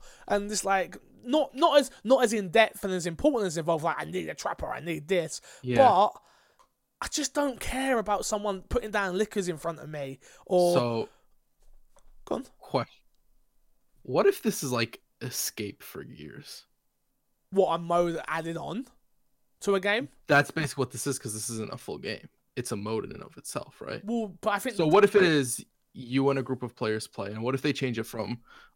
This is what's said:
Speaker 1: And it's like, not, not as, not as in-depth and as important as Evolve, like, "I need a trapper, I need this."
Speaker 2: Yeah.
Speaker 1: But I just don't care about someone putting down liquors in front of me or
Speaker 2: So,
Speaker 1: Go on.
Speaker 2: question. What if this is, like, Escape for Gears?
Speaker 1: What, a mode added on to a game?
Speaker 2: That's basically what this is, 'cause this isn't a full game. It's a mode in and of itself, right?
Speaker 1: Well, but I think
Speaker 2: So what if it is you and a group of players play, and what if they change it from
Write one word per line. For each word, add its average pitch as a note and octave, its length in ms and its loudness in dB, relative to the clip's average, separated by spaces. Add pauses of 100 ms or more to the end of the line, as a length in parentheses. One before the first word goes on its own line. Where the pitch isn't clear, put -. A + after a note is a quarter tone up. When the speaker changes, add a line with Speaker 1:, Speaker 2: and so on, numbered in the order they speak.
(280)
Speaker 1:
And G3+ 220 0
it's G#3 140 -4
like, F#3+ 320 0 (280)
not, C4 320 0
not D4 240 6
as, - 100 0 (140)
not C4 180 6
as A3 100 4
in-depth G#3+ 520 2
and F#3+ 80 -2
as F3 120 -2
important G3+ 440 0
as D#3+ 100 -4
Evolve, D#3+ 240 0
like, D#3 160 -2
"I D3+ 60 -8
need E3 240 -6
a D#3 60 -8
trapper, - 360 -8
I B2 100 -6
need D#3 280 -6
this." E3+ 320 -2 (220)
Speaker 2:
Yeah. B2 160 2
Speaker 1:
But G#3+ 320 8 (880)
I - 80 -6
just - 260 -4
don't C#4+ 240 0
care C4 400 -2
about G3+ 260 -2
someone G#3 440 -2
putting A3 240 -2
down G3 260 0
liquors G3+ 300 -2
in E3 100 -4
front E3 220 -6
of C#3+ 80 -14
me C#3+ 300 -10 (280)
or F3 280 6
Speaker 2:
So, A#2 340 2 (1160)
Speaker 1:
Go - 100 -4
on. C4 80 -8 (140)
Speaker 2:
question. - 440 -6 (1000)
What D#3+ 240 2
if G3 160 4
this - 200 0
is, C3+ 100 -4
like, A#2 280 -2 (200)
Escape - 600 -8
for - 220 -14
Gears? - 600 -18 (840)
Speaker 1:
What, F#3 240 4
a E3+ 40 -2
mode E3+ 500 0
added E3 280 -4
on D#3+ 300 -8 (720)
to G3+ 140 0
a F#3+ 60 0
game? G#3 280 -2 (200)
Speaker 2:
That's C#3+ 240 6
basically C#3+ 300 -4
what B2 100 -2
this - 160 -8
is, C3 100 -4
'cause A2 160 -10
this A2 160 -8
isn't A2 220 -8
a - 40 -10
full - 220 -12
game. - 300 -10 (260)
It's B2 180 -6
a A2 40 -4
mode G#2 280 -4
in - 80 -12
and - 100 -14
of - 140 -20
itself, - 460 -12
right? - 200 -8
Speaker 1:
Well, A3 260 -4 (120)
but G#3+ 100 0
I G3+ 80 0
think G#3+ 180 -6
Speaker 2:
So E3+ 100 2
what G3 180 8
if G3 100 2
it G3+ 80 8
is D3 400 2 (300)
you C3 380 0
and C3+ 80 0
a C3 40 -2
group B2+ 200 -6
of A#2+ 120 -10
players A2 320 -2
play, - 240 -10
and A2 120 -8
what B2+ 120 -2
if C3 60 -4
they D3 140 0
change B2+ 240 -2
it A2 60 -4
from A2+ 360 -6 (360)